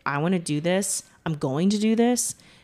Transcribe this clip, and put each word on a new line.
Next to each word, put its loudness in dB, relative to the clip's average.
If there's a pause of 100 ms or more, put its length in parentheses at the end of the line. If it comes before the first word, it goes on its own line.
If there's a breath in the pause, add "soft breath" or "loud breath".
I -2
wanna 2
do -2
this. -2 (240 soft breath)
I'm -2
going 0
to 2
do 2
this. 0 (300 soft breath)